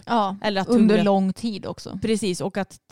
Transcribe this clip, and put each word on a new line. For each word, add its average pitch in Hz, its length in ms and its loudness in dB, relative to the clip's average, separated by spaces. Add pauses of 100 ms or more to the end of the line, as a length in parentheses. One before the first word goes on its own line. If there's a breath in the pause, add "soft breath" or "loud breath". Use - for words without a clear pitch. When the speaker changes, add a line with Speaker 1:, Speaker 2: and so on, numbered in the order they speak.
Speaker 1:
Ja, 202 360 0
Speaker 2:
Eller 202 200 -2
att 185 60 -4
Speaker 1:
under 220 280 6
Speaker 2:
tungan 208 100 2
Speaker 1:
lång 196 280 2
tid 220 320 -8
också. - 360 -10
Speaker 2:
Precis, 202 400 -2
och - 160 -6
att 196 200 -8 (140)